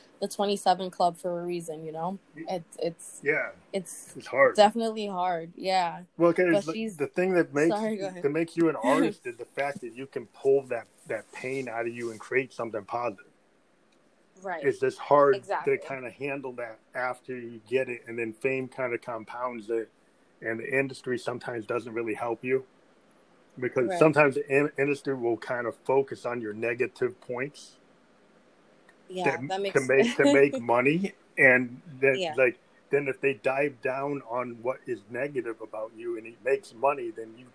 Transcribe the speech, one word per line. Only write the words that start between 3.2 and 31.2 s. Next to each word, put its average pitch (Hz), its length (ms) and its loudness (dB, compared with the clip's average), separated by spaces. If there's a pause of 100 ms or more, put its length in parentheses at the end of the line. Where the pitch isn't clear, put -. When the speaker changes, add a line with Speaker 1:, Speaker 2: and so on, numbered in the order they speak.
Speaker 2:
Yeah. 139 300 -2 (200)
Speaker 1:
it's - 440 -8
Speaker 2:
It's - 120 -14
hard. - 280 4
Speaker 1:
definitely 214 500 4
hard. 180 500 -4
Yeah. 180 480 0 (120)
Speaker 2:
Well, 170 160 6
'cause 180 200 4
Speaker 1:
But 151 140 4
Speaker 2:
the, 165 60 -2
Speaker 1:
she's 220 240 -6
Speaker 2:
the - 120 -4
thing 185 260 0
that 139 200 2
makes, 170 240 4
Speaker 1:
Sorry, 220 180 -2
go 196 120 -6
ahead. 185 140 -14
Speaker 2:
that 143 80 2
makes 165 260 -2
you 165 120 6
an 139 80 0
Speaker 1:
<laughs> - 0 -
Speaker 2:
artist 131 500 2
is 117 100 -10
the 117 80 -10
fact 139 360 -4
that 113 140 -12
you 135 120 -12
can 120 220 -8
pull 139 400 2
that, 117 180 -6 (200)
that 110 260 -8
pain 131 360 -6
out 117 180 -4
of 117 80 -6
you 117 160 -6
and 110 100 -12
create 131 320 0
something 110 320 -6
positive. 117 420 -6 (1160)
Speaker 1:
Right. 175 240 -6
Speaker 2:
It's 127 140 0
just 131 180 0
hard 143 380 6
Speaker 1:
Exactly. 139 420 -2
Speaker 2:
to - 80 -
kinda 131 240 -10
handle 135 440 -8
that 113 240 -10 (160)
after 127 440 -6
you 117 300 -14
get 127 200 0
it, 120 180 -8
and 117 120 -10
then 113 140 -4
fame 131 360 -2
kinda 120 300 -4
compounds 117 720 -8
it, 113 200 -2 (520)
and 113 180 -4
the 131 180 0
industry 131 400 -2
sometimes 120 480 -6
doesn't 117 280 -4
really 113 200 -2
help 117 300 -4
you. 131 220 0 (920)
Because 123 320 0
Speaker 1:
Right. 180 80 -2
Speaker 2:
sometimes 147 380 6
the 147 120 -2
in-, 143 300 2
industry 139 360 0
will 120 240 0
kind 120 280 -6
of 110 120 -6
focus 135 480 0
on 120 140 -4
your 104 140 -6
negative 120 640 -2
points - 580 -10 (1300)
Speaker 1:
Yeah, 170 320 0
Speaker 2:
that, - 80 -
Speaker 1:
that 190 120 -2 (120)
Speaker 2:
to - 80 4
Speaker 1:
makes - 0 -
Speaker 2:
make, 135 360 4
to 139 100 6
Speaker 1:
<laughs> - 0 -
Speaker 2:
make 139 320 6
money, 127 540 2 (260)